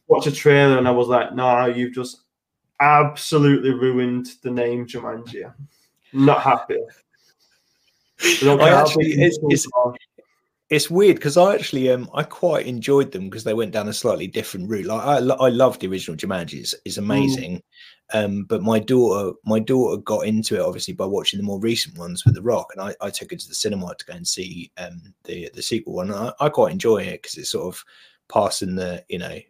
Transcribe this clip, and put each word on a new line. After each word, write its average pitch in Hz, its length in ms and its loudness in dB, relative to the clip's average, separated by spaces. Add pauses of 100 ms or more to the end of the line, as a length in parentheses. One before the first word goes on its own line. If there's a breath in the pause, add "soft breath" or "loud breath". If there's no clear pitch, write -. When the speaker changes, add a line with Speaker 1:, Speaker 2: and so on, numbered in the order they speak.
Speaker 1:
watched 147 200 4
a 147 40 -2
trailer 143 460 6
and 123 100 2
I 123 40 2
was 123 180 2
like, 120 260 0
"No, 127 300 2
you've 123 280 -2
just 123 280 -10 (580)
absolutely 143 920 4
ruined 123 560 0 (140)
the 131 80 -8
name 120 380 -2
Jumanji." 117 680 -12 (600)
Not 135 280 4
happy. - 360 0 (1500)
I - 180 2
don't 139 200 6
Speaker 2:
I 156 40 8
Speaker 1:
care 170 100 8
how 147 120 6
Speaker 2:
actually, 156 160 2 (120)
Speaker 1:
big 139 40 2
Speaker 2:
it's, 156 200 4
Speaker 1:
the 151 100 -2
Speaker 2:
it's, 135 140 2
Speaker 1:
schools 123 300 0
are. - 320 -20 (440)
Speaker 2:
it's 151 220 0
weird 190 300 6
'cause 147 160 0
I 190 180 6
actually, 131 360 -2
um, 123 220 -2
I 151 100 -2
quite - 440 -2
enjoyed 135 440 0
them 95 180 -8
'cause 110 140 -14
they 110 100 -2
went 110 180 -2
down 104 160 -4
a 107 60 -6
slightly 98 340 -2
different 98 420 -8
route. 101 160 -4
Like, 110 200 -4
I 139 140 2
lo-, 127 200 0
I 131 100 4
love 123 300 2
the 101 80 -6
original 92 300 -8
Jumanji. 85 420 -8
It's, - 160 -8 (100)
it's 92 120 -10
Speaker 1:
Mm. - 20 -10
Speaker 2:
amazing. 131 640 -2 (500 soft breath)
Um, 101 300 -2
but 98 180 -2
my 110 160 2
daughter, 107 580 2 (100)
my 110 140 2
daughter 110 420 0
got 107 260 -2
into 110 280 -2
it, 110 60 0
obviously, 92 320 -4
by 90 120 -6
watching 98 340 -4
the 98 60 -6
more 98 160 -6
recent 113 360 -4
ones 87 280 -6
with 107 100 4
The 95 60 -12
Rock, 107 340 -2
and 95 60 -12
I, 101 180 -10
I 101 100 -6
took 95 220 -12
her 87 60 -14
to - 100 -14
the - 80 -16
cinema 98 420 -6
to - 80 -18
go 87 80 -18
and 87 140 -12
see, 87 500 -8
um, 90 360 -16 (100)
the, 87 300 -12
the - 80 -14
sequel - 320 -6
one. 92 180 -6
I, 104 300 -8
I 147 80 2
quite 104 240 2
enjoy 98 300 2
it 92 200 -10
'cause - 140 -14
it's - 140 -10
sort 90 220 -6
of - 100 -18 (440 soft breath)
passing 98 480 -2
the, 90 320 -8
you 95 100 -8
know 85 220 -10 (100)